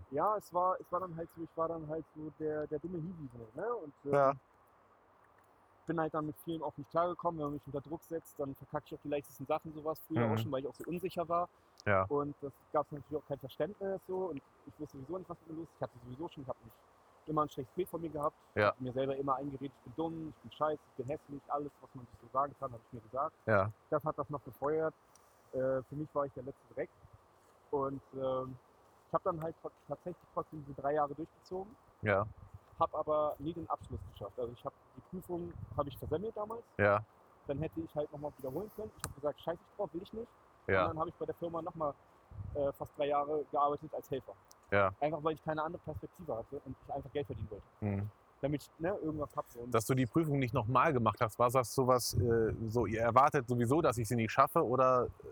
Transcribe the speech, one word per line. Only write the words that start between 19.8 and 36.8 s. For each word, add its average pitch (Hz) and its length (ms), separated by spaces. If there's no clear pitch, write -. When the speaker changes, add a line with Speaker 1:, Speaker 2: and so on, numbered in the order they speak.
Speaker 1:
bin 123 120
dumm, 160 400
ich - 60
bin 113 100
scheiße, 151 380
ich - 60
bin 123 100
hässlich, 143 420
alles, 143 220
was - 140
man 127 120
sich - 140
so 123 120
sagen 139 260
kann, 131 140
hab 113 120
ich - 80
mir 120 80
gesagt. 127 340
Speaker 2:
Ja. 104 240
Speaker 1:
Das 151 140
hat 151 140
das 143 120
noch 147 100
befeuert. 156 540
Äh, 131 300
für 139 140
mich 151 180
war 143 120
ich 135 80
der 127 100
letzte - 300
Dreck. - 160
Und, 139 280
ähm, 131 420
ich - 60
hab 160 100
dann 175 180
halt 165 180
tro-, 156 100
tatsächlich - 440
trotzdem 156 320
diese 139 160
drei 143 140
Jahre 143 200
durchgezogen. 185 600
Speaker 2:
Ja. 104 220
Speaker 1:
Hab 165 160
aber 151 440
nie 151 140
den 160 160
Abschluss - 320
geschafft. - 260
Also 120 140
ich - 120
hab, - 80
die 127 40
Prüfung 175 420
hab 143 100
ich 143 120
versemmelt 190 380
damals. 214 260
Speaker 2:
Ja. 104 260